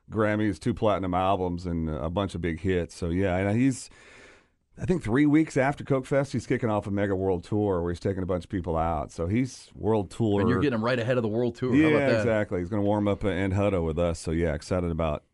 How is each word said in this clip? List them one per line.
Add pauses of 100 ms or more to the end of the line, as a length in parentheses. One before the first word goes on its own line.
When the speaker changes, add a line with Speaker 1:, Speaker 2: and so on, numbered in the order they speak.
(120)
Speaker 1:
Grammys,
two
platinum
albums,
and
a
bunch
of
big
hits.
So,
yeah,
and
he's, (920)
I
think
three
weeks
after
Coke
Fest,
he's
kicking
off
a
mega
world
tour
where
he's
taking
a
bunch
of
people
out.
So
he's
world
tour.
Speaker 2:
And
you're
getting
him
right
ahead
of
the
world
tour.
Speaker 1:
Yeah,
Speaker 2:
How
about
that?
Speaker 1:
exactly.
He's
gonna
warm
up
in
Hutto
with
us.
So,
yeah,
excited
about (100)